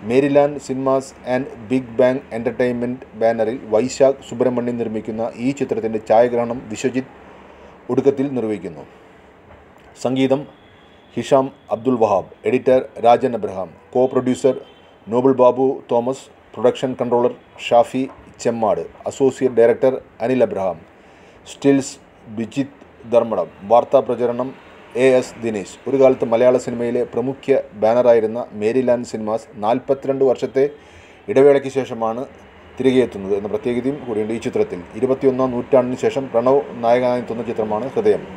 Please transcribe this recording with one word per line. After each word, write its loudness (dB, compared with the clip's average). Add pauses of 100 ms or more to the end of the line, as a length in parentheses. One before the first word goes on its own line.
മേരിലാൻഡ് 2
സിനിമാസ് -2 (220)
and -2 (240)
ബിഗ് -2
ബാങ് 2 (160)
എന്റർടൈൻമെന്റ് -4 (140)
ബാനറിൽ 0 (200)
വൈശാഖ് 2
സുബ്രഹ്മണ്യൻ -2
നിർമ്മിക്കുന്ന -6 (220)
ഈ 0 (100)
ചിത്രത്തിൻ്റെ -4
ഛായാഗ്രഹണം 2 (140)
വിശ്വജിത്ത് -6 (800)
ഒടുക്കത്തിൽ 0 (100)
നിർവഹിക്കുന്നു. -6 (1200)
സംഗീതം 0 (720)
ഹിഷാം 2 (300)
അബ്ദുൽ 0
വഹാബ്, 2 (200)
എഡിറ്റർ 2 (260)
രാജൻ 4
അബ്രഹാം, -8 (240)
co-producer 0 (600)
നോബിൾ 4
ബാബു 4 (240)
തോമസ്, -4 (280)
പ്രൊഡക്ഷൻ 0
കൺട്രോളർ 0 (340)
ഷാഫി 2 (400)
ചെമ്മാട്, -2 (280)
അസോസിയേറ്റ് 0
ഡയറക്ടർ 4 (300)
അനിൽ 2
അബ്രഹാം, -4 (760)
സ്റ്റിൽസ് 0 (400)
ബിജിത്ത് -8 (360)
ധർമ്മടം, 0 (240)
വാർത്താ 4
പ്രചരണം -2 (540)
എ 8 (120)
എസ് -6
ദിനേശ്. -6 (160)
ഒരു 0
കാലത്ത് 4
മലയാള 4
സിനിമയിലെ -2 (120)
പ്രമുഖ -2 (280)
ബാനറായിരുന്ന 4 (200)
മേരിലാൻഡ് 0
സിനിമാസ് -6 (160)
നാൽപത്തിരണ്ട് -2
വർഷത്തെ 0 (680)
ഇടവേളയ്ക്ക് 4
ശേഷമാണ് -4 (540)
തിരികെ 4
എത്തുന്നത് -6
എന്ന -6
പ്രത്യേകതയും -4
കൂടിയുണ്ട് -4
ഈ -6
ചിത്രത്തിൽ. -2 (180)
ഇരുപത്തിയൊന്നാം 0
നൂറ്റാണ്ടിന് 0
ശേഷം -2
പ്രണവ് 2 (240)
നായകനായെത്തുന്ന 0
ചിത്രമാണ് -4
ഹൃദയം. 2 (140)